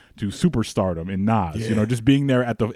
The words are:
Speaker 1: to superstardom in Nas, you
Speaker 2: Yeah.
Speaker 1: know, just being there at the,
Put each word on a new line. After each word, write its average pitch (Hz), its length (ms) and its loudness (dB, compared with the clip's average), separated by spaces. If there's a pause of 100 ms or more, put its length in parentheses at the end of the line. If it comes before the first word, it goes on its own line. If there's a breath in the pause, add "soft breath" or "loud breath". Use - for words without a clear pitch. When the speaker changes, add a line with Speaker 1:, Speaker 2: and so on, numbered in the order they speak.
(180 soft breath)
Speaker 1:
to 104 100 -4
superstardom 98 840 0
in 98 140 0
Nas, 101 300 0
you 110 140 -4
Speaker 2:
Yeah. 110 60 0
Speaker 1:
know, 107 100 2
just 113 200 -2
being 139 220 4
there 127 160 2
at 117 160 -4
the, 110 160 0